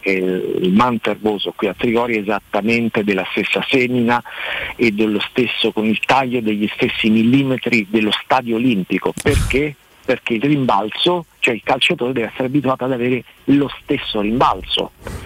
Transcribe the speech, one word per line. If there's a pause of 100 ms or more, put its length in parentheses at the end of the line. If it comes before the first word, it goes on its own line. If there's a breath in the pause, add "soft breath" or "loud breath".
eh, (480)
il
manto
erboso
qui
a
Trigoria
esattamente
della
stessa
semina (540 loud breath)
e
dello
stesso,
con
il
taglio
degli
stessi
millimetri
dello
Stadio
Olimpico.
Perché? (300)
Perché
il
rimbalzo, (160)
cioè
il
calciatore
deve
essere
abituato
ad
avere (220 loud breath)
lo (140)
stesso
rimbalzo. (340 loud breath)